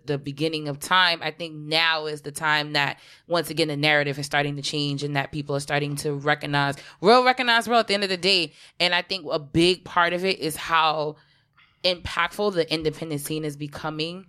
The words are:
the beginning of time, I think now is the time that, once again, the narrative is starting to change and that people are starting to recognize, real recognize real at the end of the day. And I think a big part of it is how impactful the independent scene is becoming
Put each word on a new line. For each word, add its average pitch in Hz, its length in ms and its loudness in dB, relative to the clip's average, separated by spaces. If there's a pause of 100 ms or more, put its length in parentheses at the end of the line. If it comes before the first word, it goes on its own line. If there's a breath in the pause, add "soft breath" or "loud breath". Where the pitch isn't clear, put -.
the 143 140 -2
beginning 151 500 -4
of 139 100 -6
time, 175 440 4
I 156 80 -4
think 160 240 -12
now 156 500 0
is 151 160 -6
the 147 100 -10
time 151 440 0
that, 143 240 0 (280 loud breath)
once 165 220 0
again, 160 200 0
the 143 100 -4
narrative 147 400 2
is 143 80 -6
starting 143 300 0
to 139 60 -10
change 143 400 -4
and 143 140 -4
that 135 160 -2
people 143 240 -4
are 143 40 -2
starting 147 360 -2
to 147 160 -4
recognize, 143 640 0 (240 loud breath)
real 240 240 6
recognize 247 420 2
real 233 120 4
at 220 100 2
the 196 60 2
end 202 100 0
of 190 60 -2
the 190 80 -2
day. 175 340 2 (260 loud breath)
And 175 160 2
I 175 60 2
think 180 300 -8
a 156 80 0
big 165 480 2
part 170 260 2
of 175 100 -2
it 190 160 0
is 151 160 -4
how 156 600 0 (680 soft breath)
impactful 180 720 -2
the 160 180 0
independent 156 500 -4
scene 156 220 -6
is 147 120 -6
becoming 156 720 -8